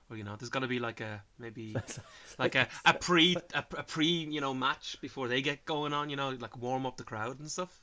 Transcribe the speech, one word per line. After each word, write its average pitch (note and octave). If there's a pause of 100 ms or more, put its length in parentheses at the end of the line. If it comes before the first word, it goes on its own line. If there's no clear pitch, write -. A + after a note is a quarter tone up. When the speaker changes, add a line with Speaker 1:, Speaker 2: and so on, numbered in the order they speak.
Speaker 1:
or, A#2
you G#2+
know, G#2
there's A#2
gotta C3
be, B2
like, A#2
a, G#2+ (160)
maybe A2+ (300)
Speaker 2:
<laughs> -
Speaker 1:
like B2+
a, C3 (160)
a E3+
pre, F3 (180)
a, C#3+ (120)
a D3
pre, D#3
you D#3
know, C#3
match C3
before C3+
they B2+
get C#3+
going D3
on, D3
you C#3+
know, C#3
like, A#2+
warm C3
up B2+
the B2
crowd A#2+
and D3+
stuff, F3+